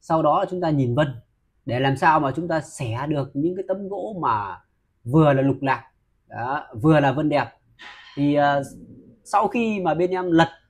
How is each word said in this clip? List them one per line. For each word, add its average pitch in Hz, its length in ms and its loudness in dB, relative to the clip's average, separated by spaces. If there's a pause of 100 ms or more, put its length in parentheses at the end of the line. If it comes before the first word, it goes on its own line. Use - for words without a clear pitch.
Sau 160 220 0
đó 160 260 2
chúng 180 120 -6
ta 170 80 0
nhìn 131 260 0
vân 151 120 2 (580)
để 123 140 -4
làm 131 180 0
sao 160 220 4
mà 139 160 -2
chúng 170 120 -6
ta - 140 -2
xẻ 120 460 -8
được 143 260 -4
những 165 220 -2
cái 190 120 -8
tấm 196 200 -6
gỗ 196 340 -8
mà 104 400 -4 (420)
vừa 147 300 4
là 135 80 2
lục 135 200 0
lạc, 131 220 -2 (440)
đó, 127 400 -8 (140)
vừa 156 180 6
là 139 120 2
vân 151 180 -2
đẹp. 139 180 0 (680)
Thì, 143 200 2
ờ, 143 280 2 (600)
sau 262 240 0
khi 220 320 -2
mà 165 140 0
bên 175 180 0
em 180 200 -2
lật 165 180 4 (200)